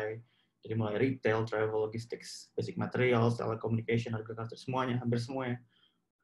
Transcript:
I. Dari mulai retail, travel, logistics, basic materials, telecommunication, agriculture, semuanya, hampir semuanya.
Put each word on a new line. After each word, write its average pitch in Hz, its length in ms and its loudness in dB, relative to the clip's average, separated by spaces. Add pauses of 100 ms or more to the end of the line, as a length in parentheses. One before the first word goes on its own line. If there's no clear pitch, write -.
(120)
I. 117 80 -8 (400)
Dari 110 160 -6
mulai 107 240 0
retail, 113 480 2
travel, 110 400 2
logistics, - 720 -10
basic - 180 -2
materials, 117 640 4
telecommunication, 113 720 0
agriculture, 113 480 -8
semuanya, 127 400 -2
hampir 120 220 0
semuanya. 131 340 -4 (680)